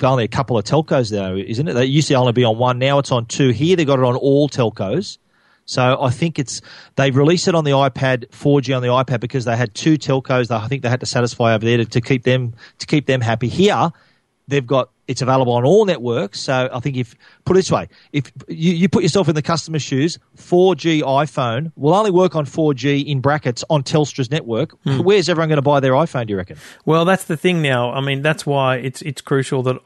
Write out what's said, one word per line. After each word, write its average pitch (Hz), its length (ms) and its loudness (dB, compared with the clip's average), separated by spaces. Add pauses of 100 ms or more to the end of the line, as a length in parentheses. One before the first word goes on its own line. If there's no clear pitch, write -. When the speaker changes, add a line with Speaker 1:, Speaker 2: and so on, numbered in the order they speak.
Speaker 1:
only 131 200 2
a 107 40 -2
couple 127 280 -2
of 101 100 0
telcos 143 440 0
though, 98 260 -4
isn't 113 320 -4
it? 180 60 -4
They 123 120 2
used 139 240 0
to 147 40 4
only 127 200 4
be 123 100 2
on 113 160 0
one. 123 180 0
Now 139 220 2
it's 135 120 -4
on 120 140 0
two. 135 240 0
Here 151 260 2
they 170 100 0
got 135 120 2
it 127 80 2
on 123 100 0
all 139 320 2
telcos. 113 680 -4 (480)
So 127 340 0
I 127 120 0
think 165 260 -4
it's, - 240 -8 (340)
they 139 140 2
released 143 380 2
it 180 80 2
on 160 80 2
the 143 80 0
iPad, 131 600 0
four 143 300 2
G 127 120 -4
on 127 100 -2
the 123 60 -2
iPad 127 300 0
because 120 260 -6
they 117 120 0
had 123 160 -2
two 160 240 2
telcos 131 520 -2
that 110 120 -2
I 107 60 -8
think 131 160 -6
they 120 60 -2
had 123 100 0
to - 80 -8
satisfy 117 480 0
over 110 100 -2
there 120 120 4
to, 117 80 0
to 120 160 -2
keep 131 200 -2
them, 127 320 0 (240)
to - 80 -14
keep 151 220 0
them 131 120 0
happy. 113 280 -2
Here, 160 420 2 (580)
they've 139 200 -2
got, 131 240 0 (140)
it's 127 160 -6
available 131 320 2
on 120 120 0
all 196 180 6
networks. 139 560 -2
So 131 320 -2
I 123 80 -8
think 139 160 -4
if, 127 180 -6 (300)
put 180 140 2
it - 20 6
this 185 120 -2
way, 95 180 -2 (240)
if 143 180 -4 (160)
you, 165 240 0
you 170 160 2
put 202 160 2
yourself 170 240 2
in 170 80 0
the 151 60 0
customer's 160 400 -4
shoes, 139 360 -2 (200)
four 180 380 2
G 156 260 0
iPhone 135 720 -2
will 147 180 2
only 214 160 2
work 180 280 2
on 151 80 -2
four 156 280 0
G 139 280 0
in 147 180 -2
brackets 139 500 0
on 151 140 2
Telstra's 139 480 -2
network. 117 400 -4 (140)
Speaker 2:
Hmm. 135 140 0
Speaker 1:
Where's 185 280 2
everyone 165 220 0
gonna 151 120 2
buy 143 200 2
their 131 100 2
iPhone, 131 360 0
do 107 40 -6
you 98 60 -2
reckon? 92 180 -8 (300)
Speaker 2:
Well, 160 180 2
that's 185 220 0
the 175 100 -4
thing 175 260 0
now. 123 300 0
I 135 80 -4
mean, 139 220 -4
that's 156 240 -2
why 135 320 0
it's, 127 240 -8
it's 147 180 -8
crucial 135 440 -2
that, 127 120 0 (100)